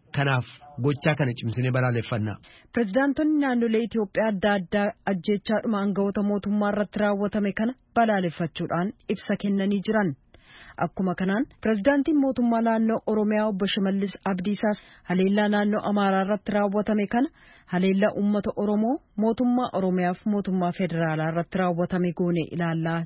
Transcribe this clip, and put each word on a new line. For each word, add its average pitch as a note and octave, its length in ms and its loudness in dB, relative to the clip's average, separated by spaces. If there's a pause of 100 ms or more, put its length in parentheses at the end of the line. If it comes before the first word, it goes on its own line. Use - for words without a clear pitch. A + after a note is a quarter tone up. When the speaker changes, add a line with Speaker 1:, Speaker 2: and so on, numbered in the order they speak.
(140)
Speaker 1:
Kanaaf C#3 340 0 (300)
gochaa C#3+ 380 0
kana B2+ 180 0
cimsinee B2 380 -4
balaaleffanna. A#2+ 640 -2 (360)
Speaker 2:
Pirezidaantonni C4+ 720 0
naannolee A#3 440 2
Itoophiyaa G#3+ 460 -2
adda G#3 240 2
addaa G3+ 340 0 (160)
ajjeechaadhuma G3+ 760 0
aangawoota G3 460 0
mootummaa G3+ 480 0
irratti G#3 280 -4
raawwatame G#3 540 0
kana A#3 200 -2 (200)
balaaleffachuudhaan F3+ 960 0 (160)
ibsa - 300 -4
kennanii G3+ 460 0
jiran. G#3 300 0 (640)
Akkuma F3+ 420 -2
kanaan G3 280 0 (120)
pirezidaantiin C#4 640 2
mootummaa A#3+ 420 2
naannoo A3+ 420 0
Oromiyaa G#3+ 440 0
obbo G3+ 180 -2
Shimallis G3 560 -2
Abdiisaas G3 560 -2 (240)
haleellaa G3 480 2
naannoo G#3 320 2
Amaaraa G3 420 2
irratti G#3 280 -2
raawwatame G#3 560 0
kana B3+ 220 0 (400)
haleellaa F#3+ 420 2
uummata G#3 420 0
Oromoo, G#3+ 420 0 (180)
mootummaa A#3+ 580 0
Oromiyaaf F#3 520 0
mootummaa F#3+ 480 0
federaalaa E3 580 -2
irratti E3+ 280 -4
raawwatame F3+ 560 0
goone F3 300 0
ilaallaa E3 640 -2